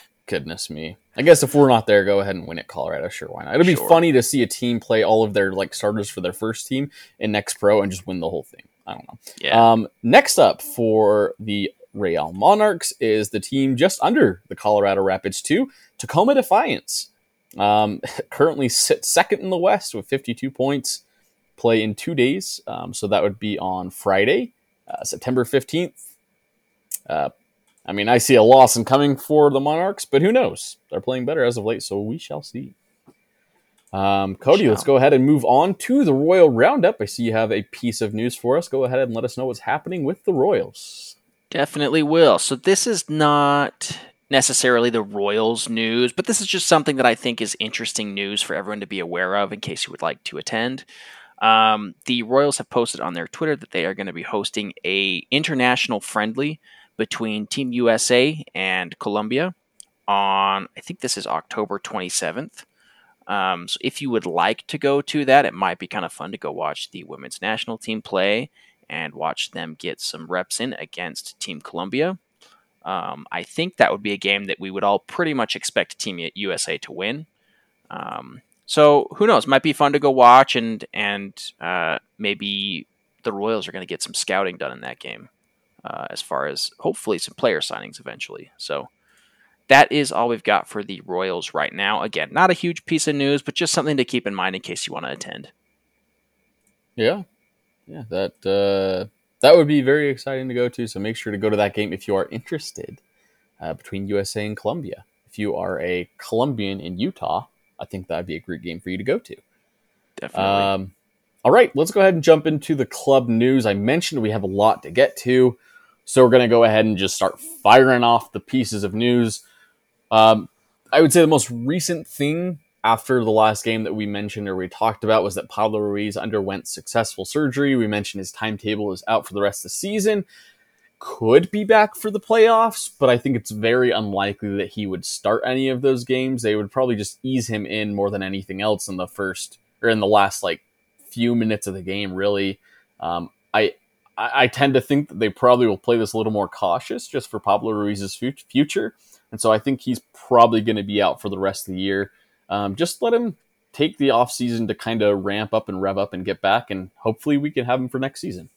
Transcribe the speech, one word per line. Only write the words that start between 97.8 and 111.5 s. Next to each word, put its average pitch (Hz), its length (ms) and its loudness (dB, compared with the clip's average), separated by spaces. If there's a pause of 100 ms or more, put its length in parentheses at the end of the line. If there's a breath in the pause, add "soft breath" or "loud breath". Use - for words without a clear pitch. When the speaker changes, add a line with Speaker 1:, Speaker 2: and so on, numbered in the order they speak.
Speaker 1:
Yeah, 147 220 -16
that, - 360 -6
uh, 98 640 0 (320)
that 151 140 10
would 160 120 4
be 147 140 2
very 143 280 2
exciting 131 380 -6
to 127 60 -8
go 123 160 0
to, 120 160 -6
so 107 140 -10
make 107 160 -6
sure - 160 -8
to 104 80 -4
go 107 100 0
to 104 80 0
that 104 160 0
game 104 180 -4
if - 160 -10
you 101 80 0
are 95 140 -2
interested, - 720 -12 (580)
uh, 80 140 -10
between 98 360 -10
U 101 100 0
S 98 160 -6
A 104 100 -4
and 107 100 -6
Colombia. 113 500 -8 (220)
If - 120 -16
you 104 160 -2
are 90 260 -6
a 90 260 -4 (120)
Colombian 110 600 -4
in 87 200 -10
Utah, 110 480 -4 (320)
I - 60 -12
think 92 220 -12
that'd 87 200 -6
be 78 80 -8
a 85 60 -12
great 87 200 -12
game 85 180 -12
for 92 120 -12
you 95 60 -6
to 98 60 -10
go 135 140 -2
to. - 180 -12 (800)
Speaker 2:
Definitely. - 260 -6
Speaker 1:
Um, 98 500 -2 (500)
all 120 80 4